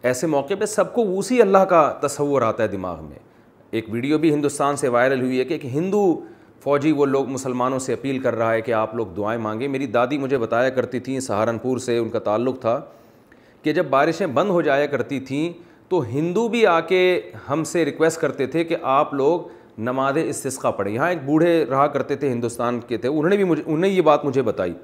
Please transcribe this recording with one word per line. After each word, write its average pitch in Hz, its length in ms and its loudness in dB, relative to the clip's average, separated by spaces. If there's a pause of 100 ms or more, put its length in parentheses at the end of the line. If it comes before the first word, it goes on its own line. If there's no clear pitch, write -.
ऐसे 123 220 0
मौके 147 280 0
पे 208 140 -2
सबको 208 360 0 (100)
उसी 233 260 0
अल्लाह 196 260 6
का 170 220 6 (140)
तसव्वुर 143 420 0
आता 110 180 0
है 107 80 2
दिमाग 92 300 -6
में। 73 160 -14 (560)
एक 110 180 -4
वीडियो 131 280 0
भी 156 120 4
हिंदुस्तान 143 460 0
से 135 140 -2
वायरल 127 300 2
हुई 127 180 -2
है 127 60 0
कि 135 100 -4
एक 147 120 -8
हिंदू 180 560 0 (400)
फौजी 143 300 2
वो 143 140 4
लोग 135 220 0
मुसलमानों 131 520 -2
से 131 120 -4
अपील 135 280 -4
कर 120 140 0
रहा 113 180 0
है 113 100 0
कि 120 120 -2
आप 110 220 0
लोग 110 180 -6
दुआएं 104 260 -4
मांगे। 110 280 -4
मेरी 135 200 -4
दादी 123 300 0
मुझे 135 200 -2
बताया 117 340 0
करती 123 280 -2
थी, 131 200 -6
सहारनपुर 117 600 -2
से 120 180 0
उनका 113 220 -2
ताल्लुक़ 117 380 0
था, 117 180 0 (880)
कि 151 80 0
जब 160 180 0
बारिशें 156 440 2
बंद 180 160 2
हो 175 120 2
जाया 147 260 2
करती 135 340 -4
थीं 151 320 -4 (360)
तो 180 120 2
हिंदू 165 460 -2
भी 226 180 2
आके 175 360 2 (440)
हमसे 156 380 0
रिक्वेस्ट 160 360 0
करते 135 280 -2
थे 165 160 0
कि 165 100 -2 (120)
आप 139 280 2
लोग 147 360 0 (300)
नमाज़ 135 380 -2
इस्तिस्का 135 540 -2
पढ़ें। 101 200 -4
यहाँ 143 200 0
एक 147 140 -6
बूढ़े 160 380 4
रहा 135 240 2
करते 139 280 -2
थे, 139 120 -2
हिंदुस्तान 120 520 -2
के 113 180 -6
थे, 120 100 -2
उन्होंने 156 280 2
भी 202 80 2
मुझे, 156 180 0
उन्होंने 160 260 0
ये 185 140 2
बात 151 220 4
मुझे 135 200 0
बताई 92 400 -2